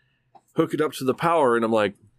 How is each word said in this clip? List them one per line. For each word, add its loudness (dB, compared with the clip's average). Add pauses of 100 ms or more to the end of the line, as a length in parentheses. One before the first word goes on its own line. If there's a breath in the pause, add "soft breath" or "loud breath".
(560)
hook 0
it -2
up -4
to -10
the 0
power, 2
and 0
I'm 0
like, 2 (240)